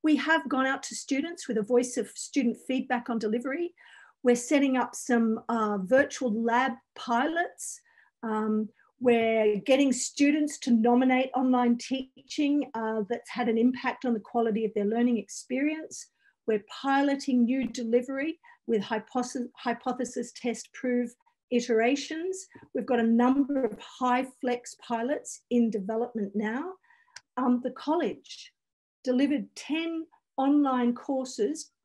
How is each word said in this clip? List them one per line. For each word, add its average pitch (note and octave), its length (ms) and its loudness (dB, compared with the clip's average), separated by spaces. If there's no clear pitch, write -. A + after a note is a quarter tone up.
We D#4 140 4
have D#4 320 0
gone C4 180 0
out C4+ 180 -2
to - 100 -10
students D#4+ 520 -4
with A3 120 -2
a A3 40 0
voice A#3+ 340 2
of G#3+ 180 -4
student A#3 420 -2
feedback A#3+ 440 -2
on A3+ 80 -2
delivery. B3+ 560 -4
We're A#3+ 140 6
setting C#4 400 2
up B3 180 -2
some, A3+ 540 2
uh, G#3+ 340 0
virtual B3+ 500 2
lab A#3+ 300 4
pilots. D#4+ 840 -2
Um, G#3+ 460 -2
we're A3+ 680 4
getting C4+ 280 4
students D4 680 0
to - 120 -4
nominate B3+ 640 4
online B3 440 2
teaching, C#4+ 960 -4
uh, A3 340 -2
that's - 220 -6
had A#3+ 180 -2
an A3+ 100 2
impact B3 460 0
on B3 100 2
the G#3+ 60 -2
quality A3+ 440 0
of G#3+ 100 -4
their G#3 100 0
learning A#3 340 2
experience. C#4+ 880 -6
We're G#3+ 220 -2
piloting C#4 760 2
new B3+ 220 0
delivery B3+ 720 -2
with A3 160 0
hypothesis, A#3+ 720 -6
hypothesis B3 760 -6
test - 400 -8
prove B3 420 -2
iterations. C#4 960 0
We've B3 120 -4
got A#3 140 2
a A3+ 140 4
number C4+ 400 2
of G#3 140 -4
HyFlex B3 800 -2
pilots - 680 -6
in A#3+ 200 4
development G#3+ 640 -4
now. A#3 380 -4
Um, B3 260 2
the B3+ 100 -4
college - 800 -4
delivered B3+ 440 0
ten E4 500 -6
online C4+ 580 4
courses C4 760 -4